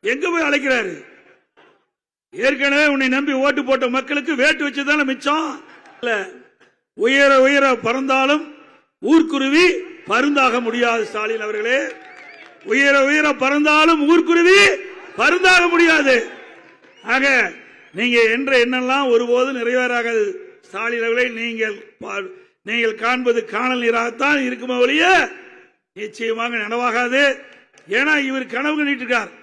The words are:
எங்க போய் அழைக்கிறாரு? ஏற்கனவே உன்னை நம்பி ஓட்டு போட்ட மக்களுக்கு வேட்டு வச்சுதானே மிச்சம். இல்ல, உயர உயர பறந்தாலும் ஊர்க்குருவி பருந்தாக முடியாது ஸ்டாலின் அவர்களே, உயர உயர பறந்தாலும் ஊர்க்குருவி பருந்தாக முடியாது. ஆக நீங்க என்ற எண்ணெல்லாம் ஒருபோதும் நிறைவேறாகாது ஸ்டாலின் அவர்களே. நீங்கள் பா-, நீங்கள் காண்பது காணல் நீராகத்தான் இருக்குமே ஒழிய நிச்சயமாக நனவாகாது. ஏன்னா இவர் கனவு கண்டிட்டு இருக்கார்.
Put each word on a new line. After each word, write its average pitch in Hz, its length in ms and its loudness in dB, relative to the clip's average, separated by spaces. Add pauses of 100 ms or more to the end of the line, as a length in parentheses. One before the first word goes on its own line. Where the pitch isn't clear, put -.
எங்க 269 280 -4
போய் 330 160 -2
அழைக்கிறாரு? 262 480 -2 (1400)
ஏற்கனவே 277 600 0
உன்னை 262 220 0
நம்பி 285 200 -2 (100)
ஓட்டு 285 220 0
போட்ட 262 180 0 (120)
மக்களுக்கு 277 440 -4
வேட்டு 302 240 0
வச்சுதானே 277 440 -2
மிச்சம். 294 420 -4 (480)
இல்ல, 240 120 -4 (840)
உயர 277 340 4 (140)
உயர 277 220 2 (180)
பறந்தாலும் 269 580 0 (600)
ஊர்க்குருவி 285 600 2 (440)
பருந்தாக 254 580 0
முடியாது 233 440 -2
ஸ்டாலின் 214 340 -6
அவர்களே, 220 340 -2 (920)
உயர 277 220 4 (120)
உயர 302 200 2 (160)
பறந்தாலும் 302 580 2 (100)
ஊர்க்குருவி 339 480 4 (600)
பருந்தாக 359 440 4 (100)
முடியாது. 320 420 4 (1000)
ஆக 269 120 0 (720)
நீங்க 240 220 2 (160)
என்ற 269 160 -2 (100)
எண்ணெல்லாம் 254 520 0
ஒருபோதும் 247 460 2
நிறைவேறாகாது 233 640 0 (440)
ஸ்டாலின் 226 380 -6
அவர்களே. 240 200 2 (140)
நீங்கள் 226 360 -6 (280)
பா-, 196 280 -10 (380)
நீங்கள் 220 320 -2
காண்பது 240 400 0 (100)
காணல் 240 320 -2
நீராகத்தான் 233 640 0
இருக்குமே 247 360 -6
ஒழிய 294 200 2 (920)
நிச்சயமாக 226 560 -6 (120)
நனவாகாது. 240 580 -2 (760)
ஏன்னா 294 160 0 (140)
இவர் 262 260 -4
கனவு 285 240 -4
கண்டிட்டு 277 260 -2
இருக்கார். 233 280 -4 (120)